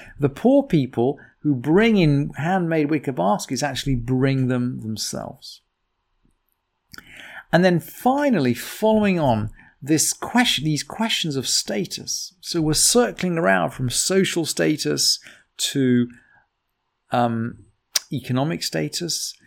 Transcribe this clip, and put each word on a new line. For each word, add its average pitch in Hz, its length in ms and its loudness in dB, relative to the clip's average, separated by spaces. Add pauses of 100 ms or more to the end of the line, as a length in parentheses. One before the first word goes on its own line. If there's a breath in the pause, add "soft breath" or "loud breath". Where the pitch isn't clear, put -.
(200 loud breath)
The 139 100 2
poor 269 340 4
people 135 560 0 (220 soft breath)
who 151 120 0
bring 180 440 4
in 151 380 2
handmade 165 540 0
wicker 143 220 -2
baskets 165 500 -2
actually 139 340 -2
bring 127 520 0
them 123 340 -2
themselves. - 800 -10 (1900 loud breath)
And 170 100 4
then 180 160 4
finally, 240 760 0
following 214 640 0
on 113 320 0 (300 soft breath)
this 147 300 2
question, - 540 0
these 156 180 0
questions 170 520 -4
of 135 120 -4
status. - 920 -4
So - 200 -4
we're 156 120 2
circling 185 640 2
around 160 340 2
from 127 180 -4
social 185 560 0
status 151 760 0 (380 loud breath)
to, 123 520 2 (1040 loud breath)
um, 120 540 -2 (460)
economic 147 520 -4
status, - 720 -6 (140 soft breath)